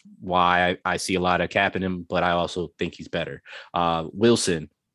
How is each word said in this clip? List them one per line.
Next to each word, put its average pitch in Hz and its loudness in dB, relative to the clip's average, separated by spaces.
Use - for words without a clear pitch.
why 90 2
I, 92 0
I 87 -2
see 95 -2
a 90 0
lot 90 2
of 85 -2
Cap 98 0
in 92 -2
him, 90 -4
but 90 0
I 87 2
also 87 -2
think 87 -6
he's 78 -18
better. 76 -8
Uh, 82 0
Wilson, 95 2